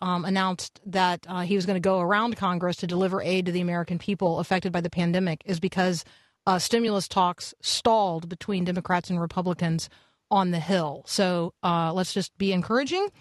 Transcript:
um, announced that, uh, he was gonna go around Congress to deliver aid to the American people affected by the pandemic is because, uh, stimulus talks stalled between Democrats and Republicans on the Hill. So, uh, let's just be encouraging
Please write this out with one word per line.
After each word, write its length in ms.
um, 240
announced 600
that, 440
uh, 120
he 140
was 100
gonna 140
go 220
around 340
Congress 420
to 100
deliver 340
aid 240
to 80
the 80
American 380
people 400
affected 340
by 80
the 80
pandemic 560
is 160
because, 420
uh, 140
stimulus 480
talks 540
stalled 640
between 380
Democrats 440
and 120
Republicans 640
on 220
the 80
Hill. 480
So, 460
uh, 300
let's 180
just 260
be 140
encouraging 560